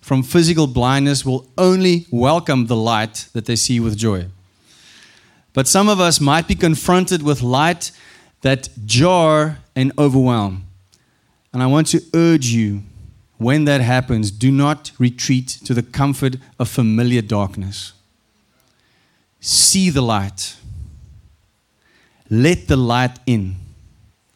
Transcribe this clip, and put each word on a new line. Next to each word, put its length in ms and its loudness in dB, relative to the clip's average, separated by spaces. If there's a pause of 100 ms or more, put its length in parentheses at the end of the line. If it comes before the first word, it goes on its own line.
from 220 -2
physical 440 2
blindness 580 0
will 220 -4 (120)
only 520 2
welcome 560 0
the 100 -2
light 560 -2
that 140 -8
they 100 -2
see 240 -2
with 160 -2
joy. 300 -2 (1300)
But 140 0
some 220 2
of 120 2
us 200 2
might 280 2
be 60 0
confronted 680 0
with 200 0
light 480 0 (520)
that 260 -2 (160)
jar 760 2 (160)
and 240 0
overwhelm. 680 2 (880)
And 100 -2
I 40 2
want 220 2
to 120 2 (140)
urge 320 2
you, 360 -2 (560)
when 260 0
that 160 2
happens, 500 0
do 200 0
not 480 0
retreat 500 -2 (160)
to 100 -4
the 80 -2
comfort 540 -2 (220)
of 100 -2
familiar 540 0
darkness. 680 -6 (1500)
See 500 2
the 120 0
light. 540 -4 (1700)
Let 380 2
the 80 2
light 500 0
in. 300 -2 (800)